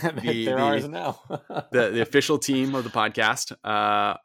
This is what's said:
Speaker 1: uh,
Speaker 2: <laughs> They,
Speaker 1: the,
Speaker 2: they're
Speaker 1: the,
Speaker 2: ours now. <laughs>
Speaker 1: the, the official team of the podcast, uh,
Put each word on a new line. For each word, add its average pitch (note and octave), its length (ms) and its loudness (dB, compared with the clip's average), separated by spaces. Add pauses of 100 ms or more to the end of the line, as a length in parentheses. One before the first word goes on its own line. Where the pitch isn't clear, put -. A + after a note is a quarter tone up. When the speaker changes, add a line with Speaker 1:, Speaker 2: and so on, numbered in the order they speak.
Speaker 1:
uh, E3 80 0
Speaker 2:
<laughs> C#3+ 100 -8
They, A#2 120 -2
Speaker 1:
the, A2+ 140 -2
Speaker 2:
they're C3 100 0
Speaker 1:
the, C3 60 2
Speaker 2:
ours C#3 260 2
now. D#3+ 360 -6
<laughs> - 40 -20
Speaker 1:
the, B2 640 0
the A#2 100 2
official C#3 360 2
team C3+ 360 0
of C3 80 -2
the A2+ 80 -8
podcast, A2 600 0
uh, G#2 720 0